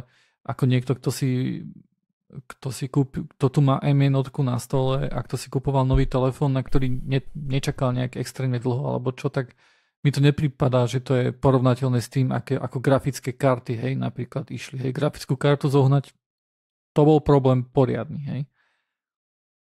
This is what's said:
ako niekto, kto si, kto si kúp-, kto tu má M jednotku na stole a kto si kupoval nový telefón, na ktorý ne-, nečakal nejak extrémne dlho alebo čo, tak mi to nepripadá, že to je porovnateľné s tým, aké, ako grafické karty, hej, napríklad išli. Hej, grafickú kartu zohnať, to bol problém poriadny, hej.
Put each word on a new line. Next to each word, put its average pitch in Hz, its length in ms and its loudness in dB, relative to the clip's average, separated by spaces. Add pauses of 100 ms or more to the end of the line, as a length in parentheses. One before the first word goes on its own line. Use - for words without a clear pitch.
(440)
ako - 200 -4
niekto, 127 280 2
kto - 160 -6
si, 131 220 -2 (1120)
kto - 240 -14
si 131 180 -8
kúp-, 143 460 -2
kto - 160 -2
tu 151 120 -2
má 135 200 2
M 143 160 0
jednotku 139 480 0
na 123 160 -2
stole 131 480 -2
a 135 160 -6
kto - 160 -8
si - 80 -16
kupoval 135 400 0
nový 131 160 4
telefón, 131 480 0
na 131 80 0
ktorý 131 320 2
ne-, 131 400 -2
nečakal 135 640 -2
nejak 127 200 -4
extrémne 127 440 -4
dlho 123 240 -2
alebo 127 280 -4
čo, - 160 -4
tak 131 280 -6 (480)
mi 143 80 2
to 139 80 0
nepripadá, 139 640 2
že 123 160 -2
to 123 140 -2
je 123 180 2
porovnateľné 127 640 2
s 117 160 -4
tým, 131 160 0
aké, 127 280 -4
ako 127 200 -6
grafické 131 560 0
karty, 127 420 0
hej, 117 220 -4
napríklad 123 560 -8
išli. 127 260 -12
Hej, 131 140 -4
grafickú 143 400 -4
kartu 143 400 2
zohnať, 139 400 4 (800)
to - 80 2
bol 151 240 6
problém 131 400 4
poriadny, 123 580 -2
hej. 131 200 -6 (1200)